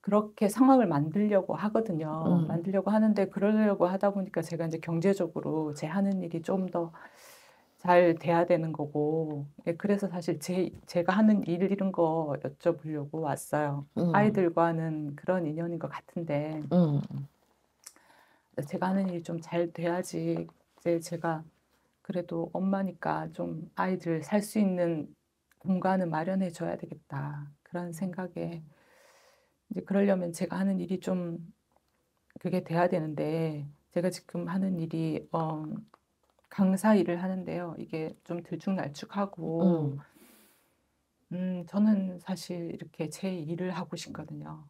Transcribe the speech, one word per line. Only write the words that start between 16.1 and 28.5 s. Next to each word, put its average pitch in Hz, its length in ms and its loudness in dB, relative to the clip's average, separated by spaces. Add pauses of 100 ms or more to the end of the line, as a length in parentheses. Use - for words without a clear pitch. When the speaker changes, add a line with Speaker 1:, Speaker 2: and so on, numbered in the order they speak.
Speaker 2:
음. 160 280 4 (1700)
Speaker 1:
제가 180 180 -4
하는 190 220 0
일이 175 160 -6
좀 170 160 -6
잘 170 320 -2
돼야지 170 720 -2 (320)
이제 170 220 0
제가 165 420 -4 (600)
그래도 175 500 -6
엄마니까 175 800 -2
좀 170 420 -8
아이들 180 480 -2
살 208 200 0
수 214 180 -2
있는 175 480 2 (500)
공간을 185 480 2
마련해 170 460 0
줘야 170 240 -4
되겠다. 147 720 -10 (140)
그런 175 280 -8
생각에 170 680 -6 (1080)